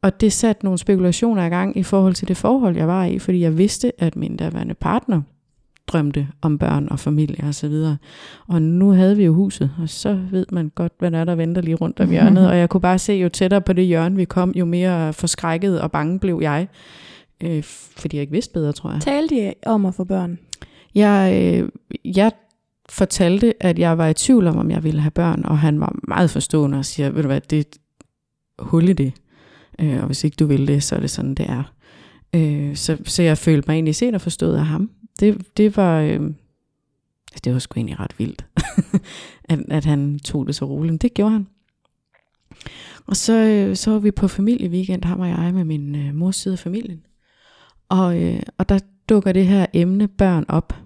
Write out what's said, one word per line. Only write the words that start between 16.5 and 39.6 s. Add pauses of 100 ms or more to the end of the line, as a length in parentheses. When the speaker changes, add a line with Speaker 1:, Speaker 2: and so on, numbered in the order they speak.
Speaker 1:
Øh, (340)
fordi
jeg
ikke
vidste
bedre,
tror
jeg.
Speaker 2:
Talte
I (140)
om
at
få
børn? (560)
Speaker 1:
Jeg, (200)
øh, (480)
jeg (560)
fortalte,
at
jeg
var
i
tvivl
om,
om
jeg
ville
have
børn,
og
han
var (100)
meget
forstående
og
siger,
"Ved
du
hvad,
det
er
et (840)
hul
i
det. (680)
Øh,
og
hvis
ikke
du
vil
det,
så
er
det
sådan,
det
er." (720)
Øh,
så,
så
jeg
følte
mig
egentlig
set
og
forstået
af
ham. (300)
Det,
det
var,
øh, (1200)
det
var
sgu
egentlig
ret
vildt, (500)
<laughs>
at, (100)